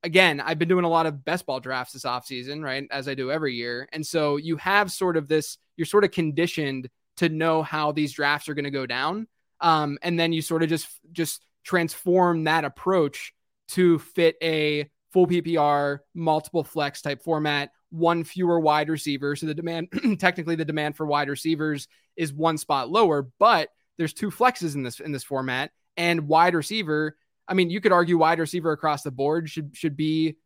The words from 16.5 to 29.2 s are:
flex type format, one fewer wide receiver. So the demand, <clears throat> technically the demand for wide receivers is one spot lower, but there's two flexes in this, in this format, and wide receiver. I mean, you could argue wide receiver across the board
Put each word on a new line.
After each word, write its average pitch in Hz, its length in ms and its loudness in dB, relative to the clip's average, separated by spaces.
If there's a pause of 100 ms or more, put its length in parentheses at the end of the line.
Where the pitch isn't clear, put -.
flex 143 360 -4
type 143 220 -6
format, 151 480 0 (200)
one 165 340 2
fewer 170 340 2
wide 151 300 2
receiver. 143 480 -4
So 165 80 -8
the 156 80 -4
demand, 165 340 -6 (160)
<clears throat> 214 160 2
technically 175 360 0
the 160 100 -4
demand 151 320 -4
for 160 80 -4
wide 147 240 0
receivers 151 580 -4 (300)
is 156 160 -4
one 156 240 0
spot 135 320 -2
lower, 160 400 2 (100)
but 196 300 4 (280)
there's 160 160 -4
two 208 160 -4
flexes 175 460 0
in 139 80 -4
this, 120 160 -8
in 151 140 -8
this 131 100 -8
format, 131 480 -4 (240)
and 170 320 0
wide 170 280 6
receiver. 156 600 -2 (320)
I 190 60 -4
mean, 180 160 4
you 180 120 -4
could 190 120 4
argue 175 240 4
wide 160 220 4
receiver 165 340 -2
across 147 280 -2
the 143 100 -8
board 147 380 -2